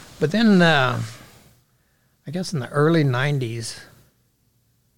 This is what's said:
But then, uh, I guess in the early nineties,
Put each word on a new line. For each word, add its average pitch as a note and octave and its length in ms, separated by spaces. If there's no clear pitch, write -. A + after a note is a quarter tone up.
But D3+ 120
then, G#3 300
uh, C3 400
I C#3+ 40
guess F3+ 200
in D3+ 80
the A#2+ 100
early D#3 340
nineties, B2+ 760